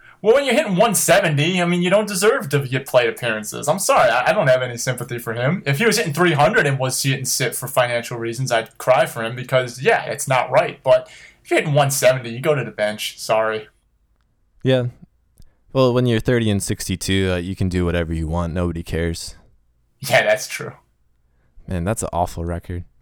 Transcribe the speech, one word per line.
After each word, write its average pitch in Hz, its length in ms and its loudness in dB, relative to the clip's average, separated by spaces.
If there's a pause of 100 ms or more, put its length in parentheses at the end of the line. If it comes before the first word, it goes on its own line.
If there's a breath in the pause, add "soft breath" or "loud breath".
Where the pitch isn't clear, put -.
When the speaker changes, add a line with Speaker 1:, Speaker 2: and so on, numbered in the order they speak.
(220 soft breath)
Speaker 1:
well, 214 140 6
when 285 100 4
you're 254 80 2
hitting 233 240 2
one 220 180 4
seventy, 170 640 2
I 175 40 2
mean, 175 160 2
you 180 80 0
don't 202 180 4
deserve 208 420 2
to 143 160 0
get 131 220 -4
plate 123 220 4
appearances. 113 580 -6
I'm 175 120 0
sorry, - 300 4
I, 123 200 2
I 165 40 2
don't 190 140 2
have 127 140 4
any 123 160 -6
sympathy 123 420 -6
for - 140 -8
him. 131 320 -2
If 139 120 0
he 233 80 0
was 214 120 2
hitting 170 160 -2
three 170 200 2
hundred 151 320 4
and 135 140 0
was 131 180 -2
sitting 131 280 -2
sit 123 280 -2
for - 140 -8
financial 120 500 -2
reasons, 117 340 -6
I'd 113 260 -2
cry 139 280 2
for 117 180 -8
him 117 120 -6
because, 127 460 -2
yeah, 214 240 2
it's 110 220 -8
not 131 220 0
right. 151 340 0
But - 260 4 (340 loud breath)
if - 80 -8
you're 349 80 4
hitting 160 160 -2
one 139 160 4
seventy, 127 400 2
you 117 80 -10
go 151 160 0
to 123 80 -2
the 107 80 -8
bench. 107 480 -4
Sorry. 110 500 -2 (920)
Speaker 2:
Yeah. 131 240 2 (840)
Well, 131 220 4
when 123 140 2
you're 113 120 2
thirty 117 300 2
and 101 120 0
sixty-two, 95 720 -2
uh, - 40 0
you 90 180 -6
can 95 140 -2
do 87 160 0
whatever 85 280 -2
you 80 140 -4
want. 82 260 -4
Nobody 85 300 -2
cares. 82 520 -6 (640)
Speaker 1:
Yeah, 120 240 0
that's 107 240 0
true. - 260 -12 (960)
Speaker 2:
Man, 87 160 -4
that's 98 200 -2
an - 100 -6
awful 85 320 -4
record. 87 380 -8 (180)